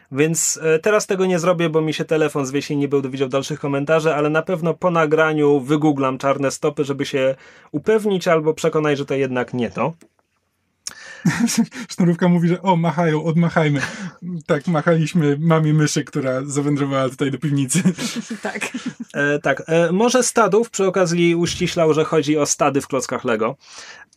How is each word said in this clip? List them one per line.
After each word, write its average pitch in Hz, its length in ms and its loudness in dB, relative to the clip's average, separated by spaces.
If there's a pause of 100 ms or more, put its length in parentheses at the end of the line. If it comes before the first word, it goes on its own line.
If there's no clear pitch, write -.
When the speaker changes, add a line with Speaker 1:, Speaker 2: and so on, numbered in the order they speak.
(120)
Speaker 1:
więc, 156 520 0
e, 160 160 2
teraz 208 280 0
tego 190 180 0
nie 185 140 0
zrobię, 170 300 0
bo 156 120 0
mi 156 120 -2
się 156 120 -6
telefon 151 400 0
zwiesił, 143 320 -4
nie 143 100 0
będę 135 220 0
widział 135 200 -4
dalszych 139 300 -4
komentarzy, 147 560 0
ale 151 140 0
na 156 120 0
pewno 165 320 -2
po 180 180 -2
nagraniu 156 680 2
wygooglam 139 580 0
Czarne 135 340 0
stopy, 151 340 -4
żeby 135 200 -4
się 135 300 0 (360)
upewnić 202 560 0
albo 160 260 2
przekonać, 151 440 0
że 139 80 -6
to 143 100 -4
jednak 127 380 -2
nie 120 160 -2
to. 120 240 -4 (1300)
Speaker 2:
<laughs> 214 300 0 (380)
Sznurówka 175 360 2
mówi, 175 200 4
że 175 140 0
o, 185 140 2
machają, 165 480 0
odmachajmy. 156 580 2 (640)
Tak, 156 220 -2
machaliśmy 160 720 2
mamie 160 340 4
myszy, 151 300 2
która 131 420 -4
zawędrowała 139 640 0
tutaj 135 220 -4
do 131 60 -6
piwnicy. 143 460 0
<laughs> 220 100 4 (480)
Speaker 3:
Tak. - 300 -8 (420)
Speaker 1:
E, 147 260 0
tak, - 280 -2
e, 165 240 2
może 240 320 2
Stadów 220 460 2
przy 196 160 -2
okazji 175 500 2
uściślał, 170 580 0
że 151 120 2
chodzi 156 320 2
o 147 80 2
stady 139 360 0
w - 60 -14
klockach 127 360 -4
Lego. 117 320 0 (600)